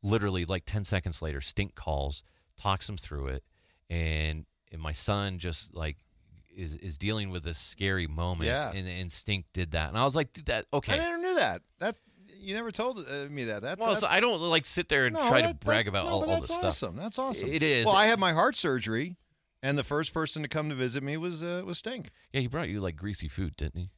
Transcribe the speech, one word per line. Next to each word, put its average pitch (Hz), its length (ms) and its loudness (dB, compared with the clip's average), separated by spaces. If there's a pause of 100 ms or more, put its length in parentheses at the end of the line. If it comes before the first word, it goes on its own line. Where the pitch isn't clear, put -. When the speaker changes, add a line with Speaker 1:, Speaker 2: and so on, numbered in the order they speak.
Speaker 1:
literally, 101 420 2
like, 90 200 -2
ten 110 180 -4
seconds 92 380 0
later, 76 200 -4
Stink - 340 -2
calls, 71 480 -2 (340)
talks 95 320 0
him 101 80 -6
through 69 300 -6
it, 67 160 -6 (460)
and, 78 560 -2 (260)
and 80 100 -12
my 78 100 -6
son 101 460 0
just, 87 380 -8
like, 80 220 -4 (580)
is, 82 220 -8
is 82 200 -8
dealing 104 320 -2
with 90 140 -6
this 80 140 -4
scary 95 500 -2
moment, 85 420 -2
Speaker 2:
Yeah. 131 240 -2
Speaker 1:
and, 95 140 -6
and 90 240 -6
Stink 98 420 -2
did 87 180 -2
that. 78 180 0
And 87 80 -4
I 120 60 2
was 135 120 2
like, 151 180 0
"Dude, 147 140 -10
that, 113 260 0
okay." - 200 2
Speaker 2:
I - 40 2
never 339 200 -2
knew 359 180 0
that. 127 260 2 (180)
That, 202 160 -2 (440)
you 196 160 -6
never 226 160 -6
told, 226 280 -2
uh, 143 300 -6
me 143 160 -4
that. 107 160 -2
That, 151 180 -6
Speaker 1:
Well, 220 160 4
so 156 60 4
Speaker 2:
that's 165 120 4
Speaker 1:
I 185 60 8
don't, 208 220 4
like, 165 240 4
sit - 240 0
there 139 160 6
and 120 100 2
Speaker 2:
No, 302 140 2
Speaker 1:
try 131 120 8
Speaker 2:
that, - 180 2
Speaker 1:
to - 60 -8
brag 110 200 4
Speaker 2:
that, - 40 -2
Speaker 1:
about 95 160 0
Speaker 2:
no, - 60 -2
Speaker 1:
all, 98 100 2
Speaker 2:
but - 80 0
Speaker 1:
all - 60 4
Speaker 2:
that's - 140 -2
Speaker 1:
this 330 80 0
stuff. 92 120 0
Speaker 2:
awesome. 87 260 0
That's 196 240 -6
awesome. 254 300 -2
Speaker 1:
It 151 140 2
is. 139 220 6
Speaker 2:
Well, 208 100 8
I 202 120 8
had 226 120 6
my 180 140 4
heart 208 220 4
surgery, 127 640 2 (460)
and 139 140 0
the 139 60 0
first 156 300 -2
person 156 280 -2
to 147 80 -6
come 151 200 -2
to 147 60 -4
visit 127 280 -2
me 139 140 -4
was, 165 260 -6
uh, 175 220 -4
was 175 120 -6
Stink. 240 320 -6 (240)
Speaker 1:
Yeah, 139 80 2
he 123 60 0
brought 139 220 -4
you, 101 100 -4
like, 98 160 -2
greasy 92 320 -6
food, 82 280 -4
didn't 78 240 -6
he? 90 180 -6